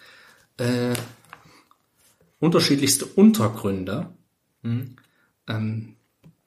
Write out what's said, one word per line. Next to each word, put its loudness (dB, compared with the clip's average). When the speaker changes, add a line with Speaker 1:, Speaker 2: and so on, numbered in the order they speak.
Speaker 1:
äh, 0
unterschiedlichste 2
Untergründe, 0
Speaker 2:
Mhm. -6
Speaker 1:
ähm, -6